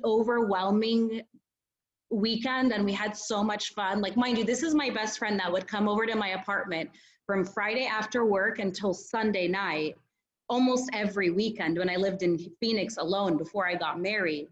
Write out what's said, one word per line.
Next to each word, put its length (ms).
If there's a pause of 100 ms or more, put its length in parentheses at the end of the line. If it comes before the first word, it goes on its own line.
overwhelming 1200 (880)
weekend, 600
and 140
we 80
had 240
so 260
much 300
fun. 260
Like, 160
mind 220
you, 80
this 160
is 140
my 160
best 260
friend 220
that 120
would 160
come 220
over 160
to 100
my 140
apartment 640 (340)
from 180
Friday 440
after 380
work 340
until 340
Sunday 540
night, 480 (540)
almost 440
every 380
weekend 480
when 100
I 60
lived 260
in 160 (240)
Phoenix 360
alone 400
before 300
I 60
got 260
married. 520